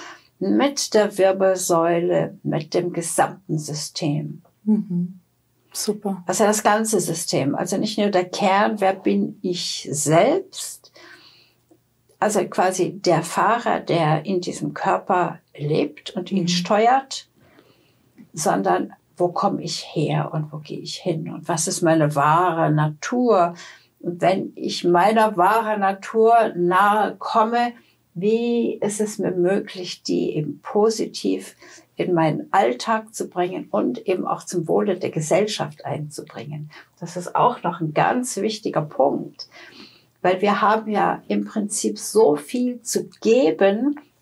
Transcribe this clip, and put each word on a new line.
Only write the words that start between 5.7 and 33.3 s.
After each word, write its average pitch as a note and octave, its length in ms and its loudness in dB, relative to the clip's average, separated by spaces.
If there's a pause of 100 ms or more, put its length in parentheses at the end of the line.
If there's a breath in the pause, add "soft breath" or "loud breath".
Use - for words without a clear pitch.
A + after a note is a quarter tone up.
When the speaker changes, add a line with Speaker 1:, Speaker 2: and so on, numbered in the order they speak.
Speaker 2:
Super. G3+ 560 -6
Speaker 1:
Also F#3+ 160 2
das G#3+ 180 4
ganze A3 380 2
System, D#3 560 0
also F#3 220 -2
nicht G#3 200 -2
nur G#3 120 2
der F#3 160 2
Kern, G3+ 560 2
wer F#3+ 120 4
bin G3+ 480 -2
ich - 500 -6
selbst, E3+ 1000 0 (1300 loud breath)
also G3+ 260 2
quasi F#3 480 0
der E3 300 2
Fahrer, A3+ 580 0
der D#3 440 0
in F#3+ 160 0
diesem D#3+ 320 -6
Körper F#3 640 0 (160)
lebt D3 560 -4
und - 200 -8
ihn F#3+ 120 0
Speaker 2:
Mhm. E3+ 60 -2
Speaker 1:
steuert, A3 800 0 (1080 soft breath)
sondern F#3+ 600 0 (240)
wo F3 120 2
komme F3 340 -2
ich E3 200 -8 (120)
her D3+ 380 0
und D3+ 180 -4
wo D3+ 60 -12
gehe - 220 -12
ich - 180 -12
hin E3 360 -4
und - 140 -14
was E3+ 200 -2
ist - 140 -4
meine D#3+ 340 4
wahre D#3+ 560 4
Natur? F3 840 2 (460 loud breath)
Und F3 200 -6
wenn F#3 340 2
ich - 280 -6
meiner G3+ 540 4
wahren G#3+ 420 2
Natur A3 760 2
nahe F#3+ 640 2
komme, A#3 540 0 (460 soft breath)
wie A3+ 580 0
ist G#3 260 -2
es G#3 180 -4
mir F3+ 120 -2
möglich, F3+ 720 -2
die F3 340 -2
eben D3+ 240 -6
positiv - 920 -2 (420 loud breath)
in F3 160 -2
meinen D#3+ 380 2
Alltag A3 640 0
zu G3 160 -8
bringen F3+ 420 -6